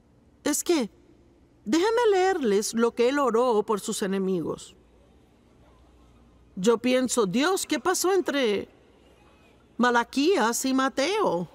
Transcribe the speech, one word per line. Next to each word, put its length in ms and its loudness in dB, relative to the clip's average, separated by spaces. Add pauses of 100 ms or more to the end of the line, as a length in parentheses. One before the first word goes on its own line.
(440)
Es 200 0
que, 260 2 (760)
déjenme 360 2 (100)
leerles 640 2
lo 220 0
que 140 2
él 100 0
oró 440 2
por 160 -2
sus 220 -6
enemigos. 760 -4 (1800)
Yo 240 2
pienso, 480 0
"Dios, 380 -2
¿qué 140 -4
pasó 320 -2
entre 560 -2 (1120)
Malaquías 880 0
y 80 -2
Mateo?" 800 -2